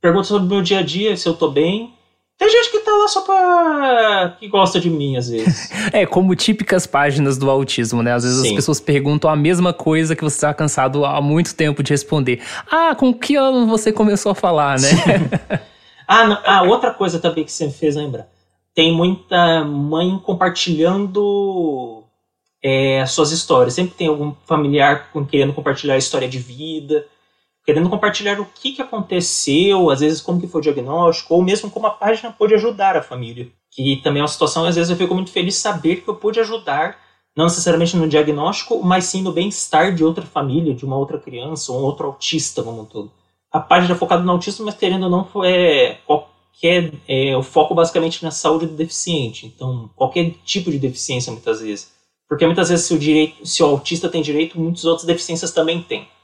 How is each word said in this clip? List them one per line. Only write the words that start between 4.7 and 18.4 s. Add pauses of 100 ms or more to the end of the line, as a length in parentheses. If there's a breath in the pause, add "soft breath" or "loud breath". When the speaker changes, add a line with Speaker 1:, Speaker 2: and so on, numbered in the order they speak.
Speaker 1:
de
mim,
às
vezes. (100)
Speaker 2:
<laughs>
É,
como
típicas
páginas
do
autismo,
né?
Às
vezes
Speaker 1:
Sim.
Speaker 2:
as
pessoas
perguntam
a
mesma
coisa
que
você
tá
cansado
há
muito
tempo
de
responder. (280 loud breath)
"Ah,
com
que
ano
você
começou
a
falar",
né?
Speaker 1:
Sim.
<laughs>
Ah,
não,
ah,
outra
coisa
também
que
você
me
fez
lembrar. (460)